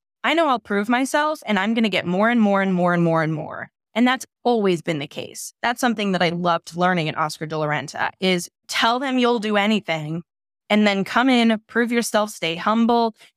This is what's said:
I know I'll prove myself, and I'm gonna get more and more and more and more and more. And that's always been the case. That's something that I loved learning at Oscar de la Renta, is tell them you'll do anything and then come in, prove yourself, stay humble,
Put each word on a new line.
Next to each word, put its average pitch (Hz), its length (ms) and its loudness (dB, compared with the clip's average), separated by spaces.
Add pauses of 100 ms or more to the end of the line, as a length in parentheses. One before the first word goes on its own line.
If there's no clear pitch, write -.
(220)
I 269 120 0
know 320 140 2
I'll 240 120 0
prove 208 280 -4
myself, 294 580 0
and 208 120 0
I'm 214 160 0
gonna 226 140 2
get 180 180 0
more 196 240 2
and 240 100 2
more 202 220 4
and 190 100 0
more 175 220 2
and 175 80 4
more 165 220 2
and 156 100 -2
more. - 360 -12 (260)
And 247 100 4
that's 254 200 -2 (180)
always 196 380 2
been 151 160 -4
the 143 100 -8
case. - 540 -14
That's 240 180 -2
something 214 320 0
that 180 100 0
I 170 60 2
loved 170 480 -2
learning 175 320 2
at - 80 -8
Oscar 156 300 -4
de 156 100 -6
la 156 100 -2
Renta, 147 440 -4 (100)
is 185 300 0 (180)
tell 233 300 0
them 262 200 -2
you'll 240 200 2
do 208 180 -2
anything 170 680 -2 (460)
and 214 180 4
then 196 160 2
come 247 280 2
in, 226 360 2
prove 226 240 -2
yourself, 220 380 0
stay 165 280 -6
humble, 226 600 2 (200)